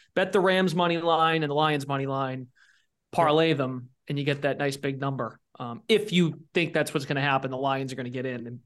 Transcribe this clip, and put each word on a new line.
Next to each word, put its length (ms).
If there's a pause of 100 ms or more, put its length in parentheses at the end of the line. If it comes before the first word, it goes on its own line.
(160)
bet 160
the 80
Rams 340
money 240
line 460
and 80
the 40
Lions 300
money 220
line, 400 (640)
parlay 420
them, 360 (180)
and 100
you 60
get 200
that 140
nice 200
big 240
number. 380 (200)
Um, 300
if 240
you 260 (140)
think 200
that's 200
what's 120
gonna 160
happen, 300
the 60
Lions 340
are 60
gonna 120
get 160
in, 220
and, 180